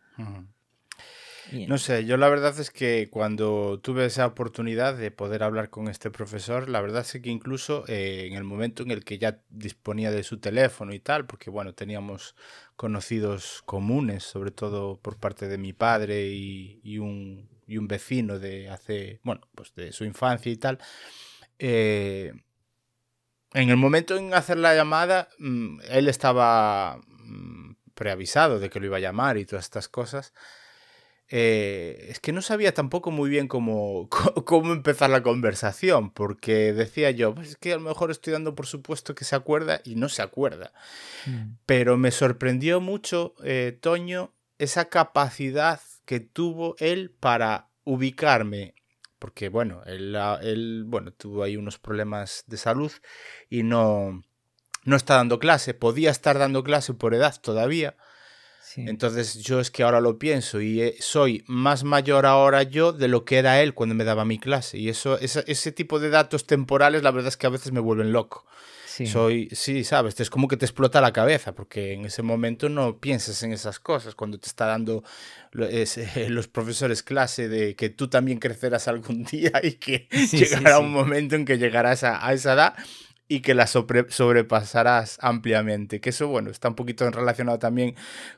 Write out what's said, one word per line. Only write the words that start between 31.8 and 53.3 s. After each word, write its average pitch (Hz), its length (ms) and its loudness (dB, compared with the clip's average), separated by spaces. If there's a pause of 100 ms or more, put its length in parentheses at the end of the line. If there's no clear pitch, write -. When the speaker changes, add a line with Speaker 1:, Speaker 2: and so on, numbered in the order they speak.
Speaker 1:
es 120 120 -14
que 156 100 -4
no 180 100 -4
sabía 208 320 0
tampoco 165 380 -4
muy 143 180 -2
bien 143 200 0
cómo, 104 640 -2
<laughs> - 240 2
co-, 165 100 -4
cómo 165 280 4
empezar 143 360 2
la 131 140 4
conversación, 117 880 0
porque 107 600 0
decía 113 380 0
yo, 117 240 0
"Pues 156 140 -14
es 147 80 -18
que 175 160 -4
a 165 40 -2
lo 160 40 -6
mejor 160 300 -4
estoy 156 220 -6
dando 156 220 -6
por 143 120 -10
supuesto 147 480 -10
que 135 100 -14
se - 100 -4
acuerda", 151 480 0
y 117 120 -10
no 127 140 -2
se - 120 -6
acuerda. 95 500 -4 (540)
Speaker 2:
Mm. 117 400 -10
Speaker 1:
Pero 123 320 6
me 127 140 4
sorprendió 131 680 0
mucho, 185 640 -4
eh, 127 380 -2
Toño, 175 520 -4 (260)
esa 147 300 -2
capacidad 147 920 0 (240)
que 123 160 -4
tuvo 165 580 -6
él 180 400 -2
para 117 500 0 (140)
ubicarme, 127 920 0 (440)
porque, - 300 -10
bueno, 101 360 -4
él, 98 300 -10
ah, 104 260 -2
él, 113 460 -4
bueno, 113 260 -6
tuvo 101 300 -6
ahí 101 140 -4
unos 101 220 -10
problemas 104 680 -6
de 110 100 -12
salud 135 340 -2 (580)